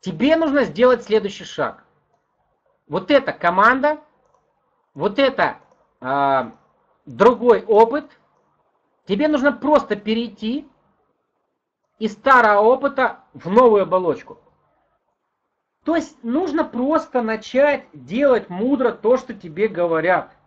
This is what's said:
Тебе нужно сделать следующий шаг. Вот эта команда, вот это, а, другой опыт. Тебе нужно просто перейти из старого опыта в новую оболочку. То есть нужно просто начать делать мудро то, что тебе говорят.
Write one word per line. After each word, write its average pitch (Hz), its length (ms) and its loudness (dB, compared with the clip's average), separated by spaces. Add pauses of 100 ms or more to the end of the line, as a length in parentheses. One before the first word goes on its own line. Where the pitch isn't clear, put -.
Тебе 202 360 0
нужно 285 280 0
сделать 233 400 0
следующий 202 400 -4
шаг. 135 400 -10 (1000)
Вот - 240 -6
эта 269 220 2
команда, 254 680 0 (960)
вот 180 240 -4
это, 170 400 0 (420)
а, 135 520 -2 (540)
другой 214 580 2
опыт. 226 460 2 (960)
Тебе 202 220 0
нужно 277 240 0
просто 277 440 0
перейти 233 720 -6 (1300)
из 220 140 -6
старого 220 480 4
опыта 262 600 0 (120)
в 165 180 -12
новую 214 320 6
оболочку. 180 560 -4 (1500)
То 330 120 -2
есть - 260 -8
нужно 302 420 -2
просто 269 560 -4
начать 240 720 -2
делать 214 560 -2
мудро 226 440 -2
то, 240 240 0
что - 180 -8
тебе 175 340 -6
говорят. 170 680 -2 (120)